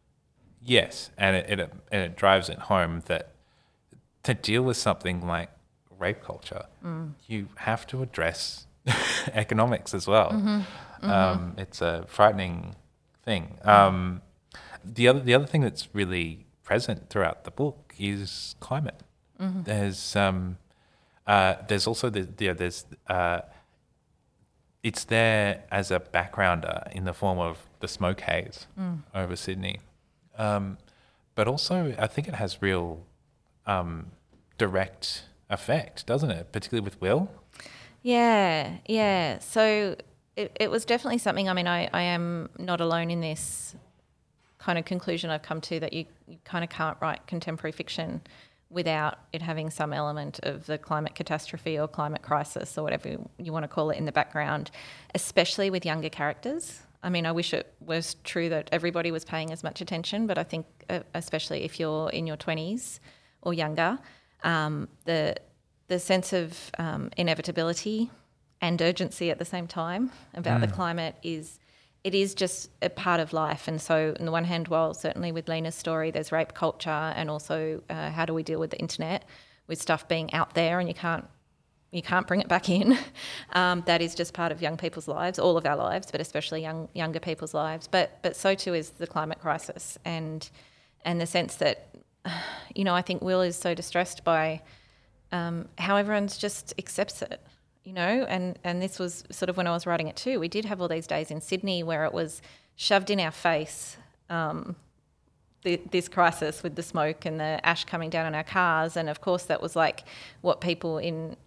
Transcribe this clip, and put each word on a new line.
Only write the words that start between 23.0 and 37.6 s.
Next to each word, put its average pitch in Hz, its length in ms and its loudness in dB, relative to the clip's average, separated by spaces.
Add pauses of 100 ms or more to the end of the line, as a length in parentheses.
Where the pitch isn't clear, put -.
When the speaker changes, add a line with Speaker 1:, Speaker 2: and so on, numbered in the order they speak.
Speaker 1:
uh, 87 340 2 (1400)
it's 110 220 -2
there 110 640 4
as 95 200 0
a 90 80 4
backgrounder 85 960 0
in 92 120 -4
the 104 80 -2
form 92 260 0
of 85 180 -2 (220)
the 92 80 -6
smoke 95 340 0
haze - 460 -2 (120)
Speaker 2:
Mm. 175 240 -4 (100)
Speaker 1:
over 92 220 -4
Sydney. 95 440 -6 (580)
Um, 104 400 0 (580)
but 107 120 4
also, 151 500 0
I 110 100 2
think - 200 -4
it 165 80 -6
has 98 260 -2
real, 87 420 0 (640)
um, 87 460 -2 (460)
direct 95 640 0 (260)
effect, - 560 -2
doesn't 143 260 0
it? 85 200 -6
Particularly 110 320 -4
with 98 180 -8
Will. 139 280 4 (720)